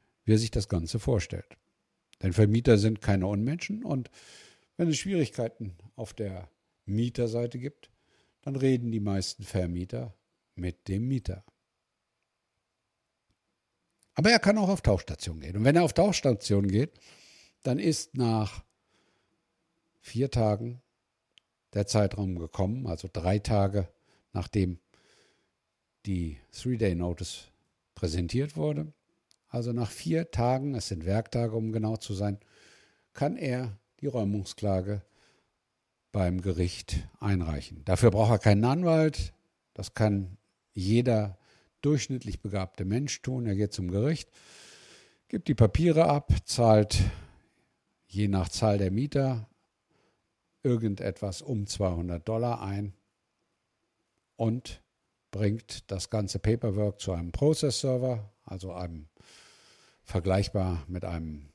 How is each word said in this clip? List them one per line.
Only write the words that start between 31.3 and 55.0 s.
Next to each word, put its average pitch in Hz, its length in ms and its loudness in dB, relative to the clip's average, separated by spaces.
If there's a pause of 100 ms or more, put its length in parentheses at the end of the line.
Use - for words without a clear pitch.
um 110 160 -2
genau 110 240 -2
zu - 180 -8
sein, 101 260 -2 (720)
kann 147 240 -2
er 123 420 -6 (220)
die 143 60 -4
Räumungsklage 101 920 -2 (1120)
beim 90 300 0
Gericht 90 680 -2 (120)
einreichen. 80 680 -2
Dafür 95 260 6
braucht 107 200 4
er 107 80 4
keinen 104 260 6
Anwalt. 160 680 2 (400)
Das - 200 -10
kann 98 440 0 (360)
jeder 107 680 2 (420)
durchschnittlich 131 600 -2
begabte 95 440 -4
Mensch 123 360 -2
tun. 127 240 -4
Er 101 100 0
geht 101 180 0
zum 90 160 -4
Gericht, 117 400 -2 (1000)
gibt 202 180 -6
die 143 80 2
Papiere 156 500 6
ab, 143 260 2 (140)
zahlt 110 560 6 (1080)
je 104 200 0
nach 95 220 0
Zahl 104 280 2
der 95 140 0
Mieter 131 580 -2 (1120)
irgendetwas 104 800 -2
um 107 240 -4
zweihundert 87 600 -2
Dollar 113 340 -2
ein 98 320 -6 (1400)
und 120 460 -4 (500)